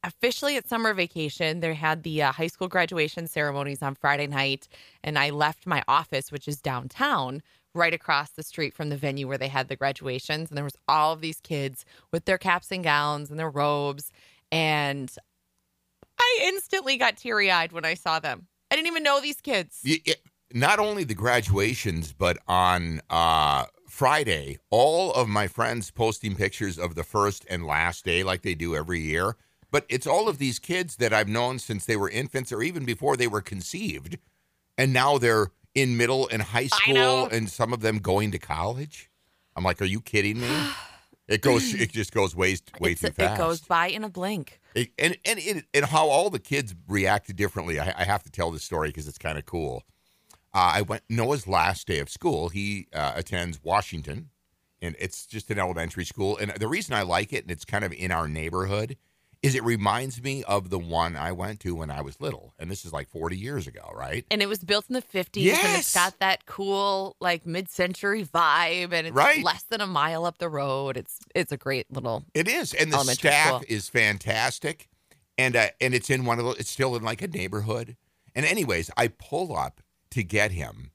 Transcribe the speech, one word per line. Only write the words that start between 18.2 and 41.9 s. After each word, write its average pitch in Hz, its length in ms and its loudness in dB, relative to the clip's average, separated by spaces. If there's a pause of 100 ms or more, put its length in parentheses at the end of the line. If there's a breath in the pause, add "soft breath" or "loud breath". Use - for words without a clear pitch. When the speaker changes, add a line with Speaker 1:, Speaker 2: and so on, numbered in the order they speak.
Speaker 1:
I 277 40 2
didn't 320 120 0
even 330 160 -2
know 277 180 4
these 294 180 -6
kids. 202 460 -4
Speaker 2:
Y-, 147 180 2
it, - 160 0 (320)
not 147 280 4
only 214 240 0
the 117 100 -4
graduations, 98 1000 2
but 87 360 2
on, 90 600 4
uh, 80 580 4 (220)
Friday, 107 720 0 (140)
all 156 420 4
of 123 160 2
my 104 180 0
friends 117 440 -4
posting 110 440 0
pictures 98 440 -2
of 85 160 -4
the 82 80 -6
first 101 480 0
and 85 160 -6
last 80 360 0
day 90 200 0
like 92 180 -2
they 95 140 -2
do 82 200 -4
every 80 240 -2
year. 82 360 -2 (340 soft breath)
But 147 200 0
it's 127 180 -2
all 185 200 4
of 156 120 -2
these 131 180 0
kids 175 380 -4
that 113 180 2
I've 107 160 2
known 120 300 -2
since 107 260 -6
they 117 120 2
were 98 120 0
infants 127 420 -6
or 113 120 -4
even 170 200 -4
before 127 320 0
they 123 120 2
were 104 140 0
conceived. 90 760 -8 (580)
And 135 160 2
now 131 280 4
they're 113 320 4 (240)
in 127 220 2
middle 127 320 4
and 110 120 -2
high 117 260 0 (200)
Speaker 1:
I - 40 4
know. 127 360 4
Speaker 2:
school 113 100 0
and 110 100 0
some 117 260 -2
of 117 80 -4
them 110 180 2
going 98 320 2
to 90 80 -4
college. 113 720 -6 (440)
I'm 85 80 -4
like, 90 200 2
"Are - 20 2
you 98 160 0
kidding 107 380 0
me?" 120 80 -2
Speaker 1:
<sighs> 143 280 -2 (520 loud breath)
Speaker 2:
It 107 160 2
goes, 135 320 4
it 113 160 0